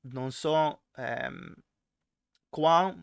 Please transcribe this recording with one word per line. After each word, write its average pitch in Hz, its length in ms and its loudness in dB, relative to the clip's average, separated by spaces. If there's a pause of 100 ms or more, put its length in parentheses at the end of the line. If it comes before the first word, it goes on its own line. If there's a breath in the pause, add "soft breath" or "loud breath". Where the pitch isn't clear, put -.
non 131 300 -8
so, 156 520 0 (120)
ehm, 123 580 -8 (960)
qua, 165 540 4